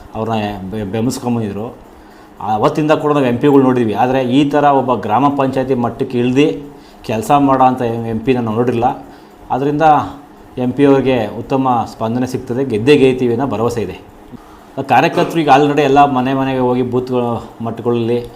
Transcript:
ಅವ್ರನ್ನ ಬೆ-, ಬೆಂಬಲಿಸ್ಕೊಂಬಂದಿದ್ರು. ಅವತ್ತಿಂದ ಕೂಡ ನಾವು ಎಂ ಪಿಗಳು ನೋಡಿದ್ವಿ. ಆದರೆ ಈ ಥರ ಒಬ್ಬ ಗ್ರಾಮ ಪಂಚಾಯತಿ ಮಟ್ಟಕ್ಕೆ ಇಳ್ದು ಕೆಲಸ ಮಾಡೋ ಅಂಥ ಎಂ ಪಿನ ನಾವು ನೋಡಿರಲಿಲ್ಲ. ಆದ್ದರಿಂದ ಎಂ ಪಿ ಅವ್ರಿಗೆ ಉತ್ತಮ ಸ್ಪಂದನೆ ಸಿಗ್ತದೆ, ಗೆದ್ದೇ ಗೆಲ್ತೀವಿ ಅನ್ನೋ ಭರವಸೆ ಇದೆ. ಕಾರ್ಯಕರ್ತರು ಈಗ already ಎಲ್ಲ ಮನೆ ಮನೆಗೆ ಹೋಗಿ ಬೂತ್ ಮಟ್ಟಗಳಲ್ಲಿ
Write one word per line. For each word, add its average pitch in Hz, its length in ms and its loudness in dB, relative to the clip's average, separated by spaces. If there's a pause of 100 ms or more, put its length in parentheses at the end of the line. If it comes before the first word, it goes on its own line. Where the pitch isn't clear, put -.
(140)
ಅವ್ರನ್ನ 107 560 -4
ಬೆ-, 107 220 -8
ಬೆಂಬಲಿಸ್ಕೊಂಬಂದಿದ್ರು. 113 720 -4 (760)
ಅವತ್ತಿಂದ 110 500 0
ಕೂಡ 147 220 2
ನಾವು 143 140 2
ಎಂ 120 120 0
ಪಿಗಳು 139 240 4
ನೋಡಿದ್ವಿ. 123 320 2
ಆದರೆ 127 260 0 (180)
ಈ 143 120 2
ಥರ 143 140 0
ಒಬ್ಬ 131 300 2
ಗ್ರಾಮ 117 340 0
ಪಂಚಾಯತಿ 135 460 -2
ಮಟ್ಟಕ್ಕೆ 120 440 -4
ಇಳ್ದು 127 280 2 (560)
ಕೆಲಸ 110 360 -4
ಮಾಡೋ 135 260 4
ಅಂಥ 127 180 2
ಎಂ 117 360 -4
ಪಿನ 123 220 0
ನಾವು 110 160 -2
ನೋಡಿರಲಿಲ್ಲ. 120 500 -2 (440)
ಆದ್ದರಿಂದ 143 320 -2 (760)
ಎಂ 127 140 -2
ಪಿ 139 120 2
ಅವ್ರಿಗೆ 127 540 2
ಉತ್ತಮ 123 540 -2
ಸ್ಪಂದನೆ 117 340 -4
ಸಿಗ್ತದೆ, 127 380 -6
ಗೆದ್ದೇ 123 320 2
ಗೆಲ್ತೀವಿ 127 380 2
ಅನ್ನೋ 139 120 -2
ಭರವಸೆ 113 360 -2
ಇದೆ. 90 140 -8 (920)
ಕಾರ್ಯಕರ್ತರು 165 520 2
ಈಗ 147 80 0 (100)
already 147 220 2
ಎಲ್ಲ 143 240 6
ಮನೆ 131 300 0
ಮನೆಗೆ 135 240 -2
ಹೋಗಿ 127 240 0
ಬೂತ್ 123 300 -2 (500)
ಮಟ್ಟಗಳಲ್ಲಿ 117 640 -2 (120)